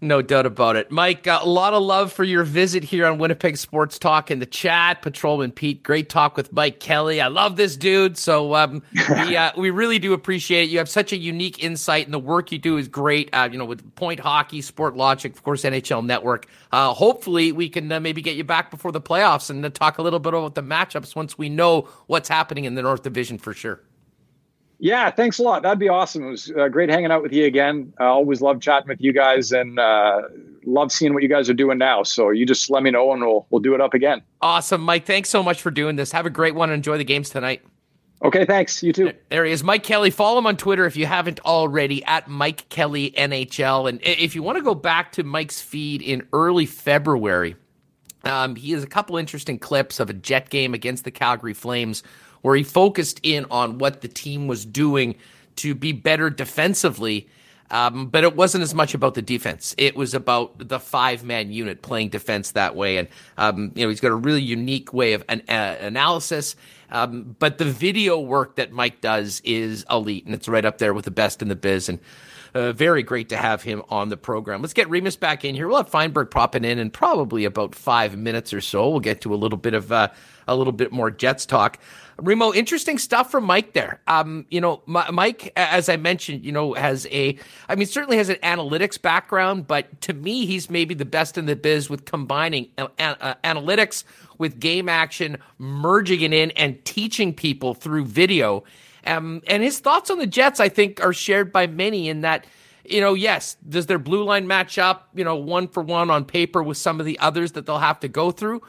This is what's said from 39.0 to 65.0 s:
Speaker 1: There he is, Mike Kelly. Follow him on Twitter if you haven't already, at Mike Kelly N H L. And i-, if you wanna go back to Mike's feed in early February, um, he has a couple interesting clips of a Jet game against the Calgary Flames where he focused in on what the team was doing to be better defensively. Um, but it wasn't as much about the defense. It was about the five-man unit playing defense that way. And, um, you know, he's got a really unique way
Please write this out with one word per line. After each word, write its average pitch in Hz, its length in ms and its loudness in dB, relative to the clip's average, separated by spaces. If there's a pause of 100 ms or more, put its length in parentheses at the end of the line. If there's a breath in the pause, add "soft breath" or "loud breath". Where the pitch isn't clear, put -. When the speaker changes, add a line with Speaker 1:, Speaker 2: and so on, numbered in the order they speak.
Speaker 1:
There 160 160 2
he 160 80 0
is, 143 100 -4
Mike 208 200 2
Kelly. 208 280 2
Follow 220 280 2
him 233 60 2
on 208 120 2
Twitter 190 280 2
if 147 120 -2
you 156 80 0
haven't 170 400 -2
already, 147 580 0
at 156 240 0
Mike 143 400 -4
Kelly 147 500 -2
N 139 140 0
H 135 300 -6
L. 135 260 0
And 120 120 -4
i-, 165 200 0
if 165 160 -2
you 156 80 -6
wanna 294 180 -4
go 233 140 0
back 165 380 -2
to 175 100 -4
Mike's 147 380 -6
feed 147 400 -8
in 127 320 -4
early 165 320 4
February, 107 880 2 (720)
um, 131 320 -2
he 139 160 -6
has 147 100 -4
a 135 40 -10
couple 185 280 -2
interesting 151 420 -6
clips 135 440 -2
of 104 80 -2
a 98 40 -8
Jet 131 360 -2
game 131 240 -2
against 123 320 -6
the 123 60 -10
Calgary 113 420 -2
Flames 117 500 -6 (380 soft breath)
where 135 140 4
he 143 60 4
focused 185 640 2
in 151 260 0
on 120 300 -2
what 139 220 -2
the 120 60 -10
team 143 400 -8
was 110 200 -6
doing 135 480 0 (400 soft breath)
to 147 180 -6
be 147 180 -6
better 156 380 0
defensively. 131 960 -2 (440 soft breath)
Um, 120 340 0
but 160 180 2
it 165 120 4
wasn't 180 260 4
as 156 140 -4
much 156 180 2
about 135 220 0
the 113 80 -4
defense. - 560 -6
It 135 160 2
was 127 180 -4
about 120 560 -2
the 127 100 -4
five-man 120 720 -2
unit 107 300 -8
playing 110 280 -4
defense 104 420 -4
that 98 240 0
way. 95 220 -2
And, 87 100 -2 (320 loud breath)
um, 101 340 0
you 120 100 -4
know, 110 60 0
he's 107 100 -4
got 120 120 2
a 113 40 0
really 139 280 0
unique 123 500 -4
way 120 200 2